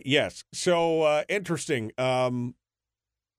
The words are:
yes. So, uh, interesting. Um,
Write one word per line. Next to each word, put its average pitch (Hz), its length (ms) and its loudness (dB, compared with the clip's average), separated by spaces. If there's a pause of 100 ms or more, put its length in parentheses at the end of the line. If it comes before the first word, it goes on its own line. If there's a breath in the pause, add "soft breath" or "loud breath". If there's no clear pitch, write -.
yes. 127 480 0
So, 170 480 2
uh, 151 260 4
interesting. 160 680 -4
Um, 127 580 0 (840)